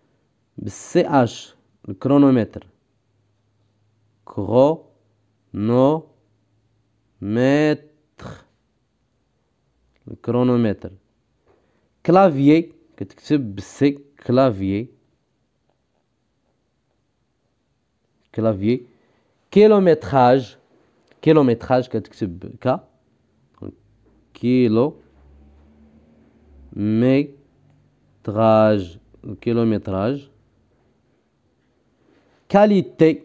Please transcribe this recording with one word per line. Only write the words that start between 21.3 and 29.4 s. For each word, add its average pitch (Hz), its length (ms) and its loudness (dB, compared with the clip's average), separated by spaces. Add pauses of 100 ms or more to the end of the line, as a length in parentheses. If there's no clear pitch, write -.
كتكتب - 720 -10
ك. 131 200 -4 (1500)
كيلومتراج. 123 720 -2 (1700)
Make 120 640 -2 (1900)
الكيلومتراج. 113 1040 -4 (2250)